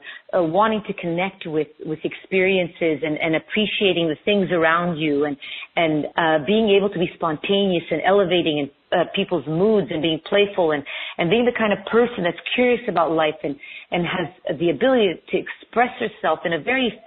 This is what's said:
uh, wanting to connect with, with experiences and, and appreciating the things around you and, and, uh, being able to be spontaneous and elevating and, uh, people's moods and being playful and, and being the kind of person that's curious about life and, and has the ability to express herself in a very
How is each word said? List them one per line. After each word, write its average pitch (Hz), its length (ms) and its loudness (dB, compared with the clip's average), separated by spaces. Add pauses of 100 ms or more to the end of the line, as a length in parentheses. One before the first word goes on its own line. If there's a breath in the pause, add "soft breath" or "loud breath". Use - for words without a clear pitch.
(340 loud breath)
uh, 185 100 2
wanting 208 440 0
to 196 60 -6
connect 180 520 -4
with, 156 220 -2 (180)
with 156 180 -6
experiences 175 1000 0
and, 151 140 -2
and 165 180 0
appreciating 180 720 0
the 151 80 0 (100)
things 202 260 2
around 170 460 2
you 147 280 0
and, 143 100 -4 (400 loud breath)
and, 156 300 0 (120)
uh, 156 280 2
being 214 320 2
able 202 120 2
to 190 100 -4
be 180 160 0
spontaneous 180 760 0
and 156 160 -2
elevating 175 540 2
and, 139 100 -4 (240)
uh, 170 120 2 (100)
people's 180 320 -2
moods 190 420 2
and 165 120 -4
being 160 260 0
playful 202 440 2
and, 143 120 -2 (340 loud breath)
and 170 120 0
being 233 160 4
the 240 120 0
kind 220 140 0
of 196 140 -2
person 233 380 2
that's 175 140 -2 (180)
curious 247 340 2
about 165 220 2
life 156 320 2
and, 143 120 -4 (340 loud breath)
and 175 160 -2
has 160 540 -6
the 170 100 2
ability 214 440 2 (180)
to 185 60 0
express - 520 -2 (100)
herself 180 460 -2
in 170 80 -2
a 165 60 -2
very 247 340 -2 (140)